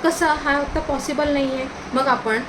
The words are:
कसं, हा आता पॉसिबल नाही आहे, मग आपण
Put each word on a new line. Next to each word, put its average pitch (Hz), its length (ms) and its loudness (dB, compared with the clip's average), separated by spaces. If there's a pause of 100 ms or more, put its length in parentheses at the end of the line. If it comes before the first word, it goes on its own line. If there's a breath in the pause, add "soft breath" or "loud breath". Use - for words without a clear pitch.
कसं, 320 220 2
हा 294 300 2
आता 285 240 -2
पॉसिबल 294 520 0
नाही 269 220 2
आहे, 262 120 -4 (260)
मग 262 140 2
आपण 233 420 2